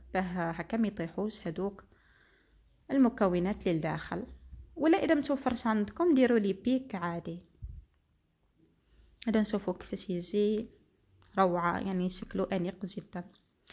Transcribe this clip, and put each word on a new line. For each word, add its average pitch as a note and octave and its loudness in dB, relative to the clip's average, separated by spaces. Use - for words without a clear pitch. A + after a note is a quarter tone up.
باه F3+ -2
هكا E3+ -6
ما A3+ 2
يطيحوش G3 -6
هذوك F#3 -6
المكونات G3+ 4
للداخل. E3 -2
ولا E4 4
اذا D#4+ 4
متوفرش C4+ 0
عندكم A3 2
ديروا B3 6
لي G3+ 2
بيك B3+ -2
عادي. E3+ -6
هذا A3 4
نشوفوا G3+ 0
كيفاش - -8
يجي G#3 0
روعه، F3 2
يعني F#3 -2
شكله - -2
انيق F#3+ -4
جدا. F3 -8